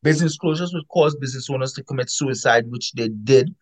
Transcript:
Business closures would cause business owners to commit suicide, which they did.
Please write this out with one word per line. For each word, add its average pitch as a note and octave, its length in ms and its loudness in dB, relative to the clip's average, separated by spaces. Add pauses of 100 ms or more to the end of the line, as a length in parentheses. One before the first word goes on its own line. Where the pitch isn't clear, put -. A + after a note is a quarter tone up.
Business D#3 360 2
closures E3+ 340 -2
would E3 160 -8
cause D#3 280 4
business C3 340 -8
owners C3 240 -4
to C#3 100 -12
commit C3 260 -6
suicide, A#2 600 0
which A#2+ 220 -8
they A#2 160 -4
did. B2 540 4